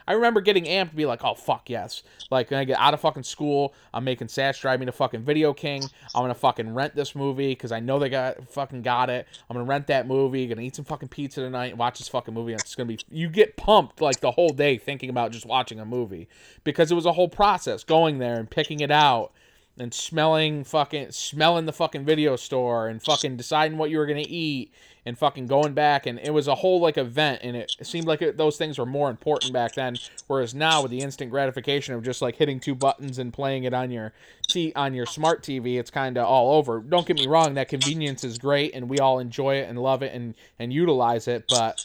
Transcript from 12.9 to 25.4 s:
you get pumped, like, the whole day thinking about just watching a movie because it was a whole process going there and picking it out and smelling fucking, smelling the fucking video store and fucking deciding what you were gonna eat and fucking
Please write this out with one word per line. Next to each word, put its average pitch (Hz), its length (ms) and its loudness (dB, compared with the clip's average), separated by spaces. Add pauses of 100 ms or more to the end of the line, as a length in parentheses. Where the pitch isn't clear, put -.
you 160 200 -4
get 202 280 4
pumped, 202 440 4
like, 139 200 2
the 131 100 2
whole 170 180 4
day 143 280 2
thinking 135 320 -8
about 120 220 -2
just 113 140 -14
watching 120 340 -2
a 107 60 -12
movie 107 420 -6 (360)
because 156 280 2
it 175 40 6
was 170 100 0
a 170 80 4
whole 175 160 2
process 180 540 2
going 160 340 4
there 120 220 -2
and 110 100 -8
picking 151 300 -4
it 143 120 -2
out 143 400 6 (460)
and 120 160 -10
smelling 156 680 0
fucking, 143 480 -2
smelling 160 540 2
the 156 80 -4
fucking 151 300 -4
video 151 320 4
store 120 540 -2
and 113 120 -8
fucking 139 360 -2
deciding 156 400 0
what 156 120 0
you 156 100 0
were 151 80 2
gonna 147 200 -2
eat 151 460 -6 (300)
and 120 140 -8
fucking 135 300 0